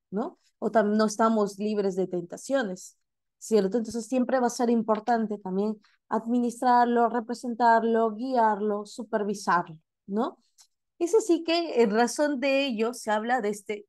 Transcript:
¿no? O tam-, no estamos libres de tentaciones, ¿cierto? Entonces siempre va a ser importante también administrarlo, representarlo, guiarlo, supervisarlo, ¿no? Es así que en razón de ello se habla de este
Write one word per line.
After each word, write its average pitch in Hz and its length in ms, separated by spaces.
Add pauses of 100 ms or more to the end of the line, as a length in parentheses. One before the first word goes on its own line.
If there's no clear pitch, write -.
(100)
¿no? 254 300 (180)
O 220 140
tam-, 208 240
no 220 100
estamos 214 540
libres 202 340
de 185 140
tentaciones, 185 880 (400)
¿cierto? 202 400
Entonces 220 280
siempre 254 340
va 247 80
a - 20
ser 233 180
importante 226 680
también 208 420 (280)
administrarlo, 240 1000
representarlo, 226 1080
guiarlo, 214 680
supervisarlo, 202 920 (300)
¿no? 220 300 (600)
Es 339 160
así 349 300
que 330 380
en 214 100
razón 240 480
de 277 260
ello 233 280
se 226 180
habla 233 280
de 208 100
este 208 380